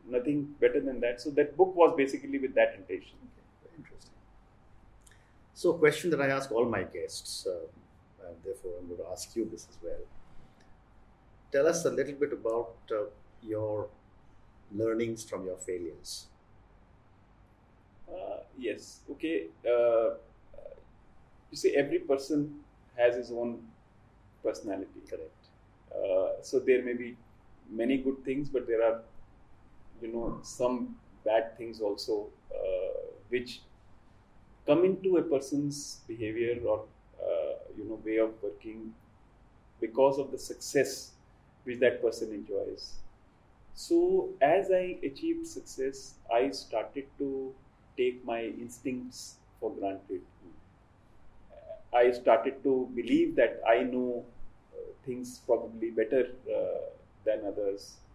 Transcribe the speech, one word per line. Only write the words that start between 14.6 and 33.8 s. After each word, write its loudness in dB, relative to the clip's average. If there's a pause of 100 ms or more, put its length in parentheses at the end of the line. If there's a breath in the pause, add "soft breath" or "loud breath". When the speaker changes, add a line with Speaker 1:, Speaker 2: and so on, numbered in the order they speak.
Speaker 2:
learnings 0
from -6
your -6
failures. -8 (1900)
Speaker 1:
Uh, -8 (180)
yes. -6 (120)
Okay. -2 (180)
Uh, 4 (1300)
you -12
see, 2
every 4
person 0 (320)
has 6
his -6
own -4 (840)
personality. -6
Speaker 2:
Correct. -12 (480)
Speaker 1:
Uh, 0
so 0
there 4
may -4
be -8 (540)
many 0
good -2
things, -4
but -2
there 2
are, 2 (1000)
you -10
know, -6
some -2 (300)
bad 2
things -8
also, -2 (240)
uh, -2 (300)
which -4 (1040)